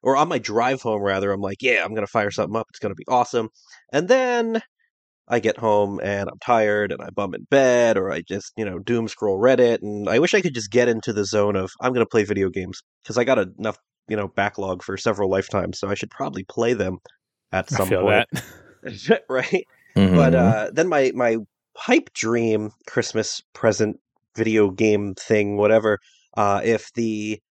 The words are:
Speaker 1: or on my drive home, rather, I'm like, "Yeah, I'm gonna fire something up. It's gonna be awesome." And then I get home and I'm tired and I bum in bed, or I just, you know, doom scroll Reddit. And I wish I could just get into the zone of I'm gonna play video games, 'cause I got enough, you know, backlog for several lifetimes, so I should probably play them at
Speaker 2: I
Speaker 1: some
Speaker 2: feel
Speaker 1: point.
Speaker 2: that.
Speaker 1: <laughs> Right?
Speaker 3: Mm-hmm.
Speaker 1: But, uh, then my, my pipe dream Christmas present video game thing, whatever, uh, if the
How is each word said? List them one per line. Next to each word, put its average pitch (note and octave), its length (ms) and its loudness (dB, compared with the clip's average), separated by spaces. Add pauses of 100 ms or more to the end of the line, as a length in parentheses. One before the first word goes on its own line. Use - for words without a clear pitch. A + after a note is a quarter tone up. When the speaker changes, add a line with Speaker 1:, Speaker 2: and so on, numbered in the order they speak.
Speaker 1:
or C3+ 160 2
on D3+ 120 2
my E3 100 -2
drive A#2+ 420 -2
home, G#2+ 220 -4
rather, G2 300 0
I'm G2 80 -4
like, G2 200 -6
"Yeah, A#2+ 240 0
I'm G2+ 80 -6
gonna G#2+ 140 -4
fire G#2 240 -2
something G2+ 260 -4
up. A2 140 -4
It's - 80 -20
gonna G2 160 -6
be - 140 -16
awesome." A#2+ 400 0 (440)
And D#3 140 0
then A#3+ 560 0 (640)
I A#2+ 140 0
get G#2+ 180 0
home G#2 420 2
and G2+ 300 -4
I'm - 80 -20
tired G#2 540 2
and - 100 -8
I - 80 -12
bum G2 240 -6
in G1+ 160 -10
bed, A#2+ 460 4
or F#2+ 160 -2
I D2+ 100 -4
just, G2 340 -10
you A2 80 -4
know, F#2 140 -8
doom A2+ 300 -2
scroll G2 320 -2
Reddit. A#2+ 420 4
And G#2 260 -6
I A2+ 120 4
wish F3 140 2
I G#3 60 4
could F3 140 -2
just G#2 160 -8
get A#2+ 180 4
into A2+ 240 -2
the G2+ 120 0
zone G2+ 320 0
of F#2+ 240 -4
I'm B2+ 120 0
gonna A#2+ 140 2
play A2 160 2
video G2 260 0
games, F2+ 320 -8 (240)
'cause A2+ 140 -4
I A#2+ 60 2
got B2 160 4 (180)
enough, G#2+ 200 -6 (280)
you G#2+ 100 -6
know, G2+ 120 -4
backlog F#2+ 560 -4
for G2 120 -8
several G2 340 -2
lifetimes, F#2+ 500 -2
so G2 100 -6
I G#2 40 0
should - 180 -8
probably F2 320 -8
play A#2+ 300 -2
them F#2 240 -4 (560)
at F#2 160 -4
Speaker 2:
I C3 60 -4
Speaker 1:
some F#2+ 120 0
Speaker 2:
feel F#2+ 140 2
Speaker 1:
point. G#2+ 300 2
Speaker 2:
that. - 120 -8 (400)
Speaker 1:
<laughs> - 440 -8
Right? - 380 -4 (280)
Speaker 3:
Mm-hmm. F#2 220 4
Speaker 1:
But, E2 180 6
uh, F#2+ 380 2
then D#3+ 160 0
my, C#3+ 260 2
my A#2 220 0 (400)
pipe - 380 0
dream A2 560 0 (160)
Christmas - 560 -4 (100)
present G#2+ 480 0 (340)
video A2 360 2
game G#2 440 0
thing, G2+ 440 0
whatever, G#2+ 400 4 (360)
uh, G2+ 300 0
if A2+ 300 -2
the G#2+ 440 -4 (160)